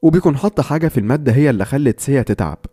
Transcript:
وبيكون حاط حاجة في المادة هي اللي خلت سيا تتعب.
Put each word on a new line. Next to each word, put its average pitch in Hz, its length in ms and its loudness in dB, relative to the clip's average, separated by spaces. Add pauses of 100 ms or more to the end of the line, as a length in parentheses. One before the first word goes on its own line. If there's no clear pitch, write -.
وبيكون 160 340 4
حاط 196 240 -2
حاجة 156 280 -2
في 135 120 -2
المادة 127 320 0
هي 143 180 4
اللي 98 140 0
خلت 139 360 -2
سيا 135 220 0
تتعب. 92 360 -4 (140)